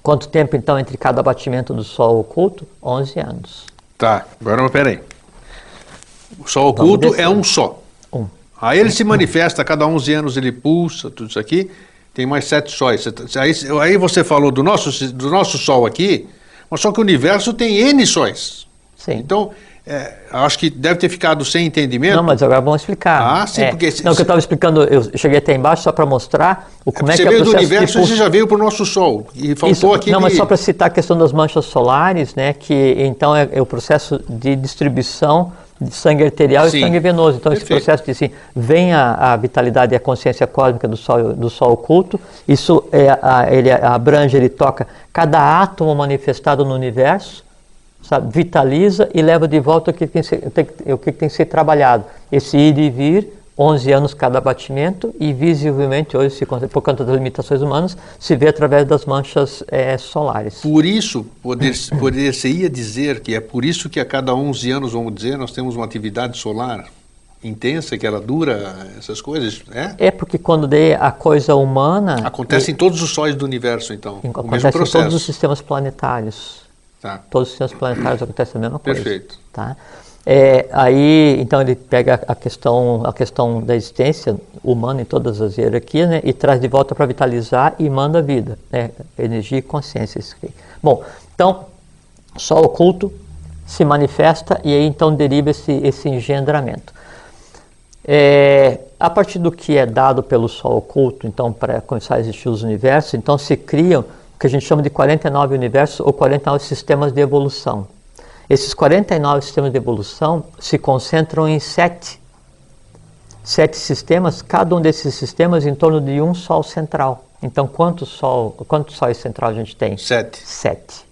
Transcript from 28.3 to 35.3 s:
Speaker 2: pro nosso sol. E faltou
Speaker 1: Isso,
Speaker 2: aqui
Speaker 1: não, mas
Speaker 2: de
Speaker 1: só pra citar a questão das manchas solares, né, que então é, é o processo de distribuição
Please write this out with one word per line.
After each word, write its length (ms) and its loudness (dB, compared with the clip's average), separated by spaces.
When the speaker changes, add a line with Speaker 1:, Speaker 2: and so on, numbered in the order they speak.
Speaker 2:
pro 100 2
nosso 280 0
sol. 500 0
E 200 -2
faltou 140 0
Speaker 1:
Isso, 240 4
Speaker 2:
aqui 180 0
Speaker 1:
não, 80 4
mas 140 4
Speaker 2:
de 60 4
Speaker 1:
só 60 4
pra 120 2
citar 300 0
a 40 2
questão 260 0
das 140 4
manchas 340 0
solares, 680 0
né, 180 0
que 440 2
então 360 0
é, 200 2
é 80 0
o 40 2
processo 600 -2
de 300 -2
distribuição 960 0